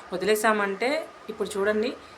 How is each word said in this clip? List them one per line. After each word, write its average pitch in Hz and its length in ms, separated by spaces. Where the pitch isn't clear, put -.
వదిలేసామంటే 214 960
ఇప్పుడు 208 280
చూడండి, 214 360